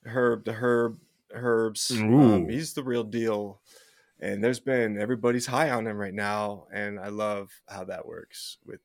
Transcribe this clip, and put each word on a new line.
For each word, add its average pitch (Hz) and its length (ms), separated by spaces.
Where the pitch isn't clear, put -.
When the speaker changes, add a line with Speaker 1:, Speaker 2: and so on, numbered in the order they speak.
Speaker 1:
Herb, 120 380
the 110 100
Herb, 117 440
Herbs, 113 580
Speaker 2:
Ooh. 113 300
Speaker 1:
um, - 160
he's 160 240
the 143 100
real 120 220
deal. 104 560
And 101 240
there's 123 180
been, 117 360
everybody's 120 500
high 139 240
on 113 140
him 107 120
right 98 160
now, 104 580
and 101 280
I 98 100
love 104 400
how 95 180
that 92 200
works - 600
with 107 200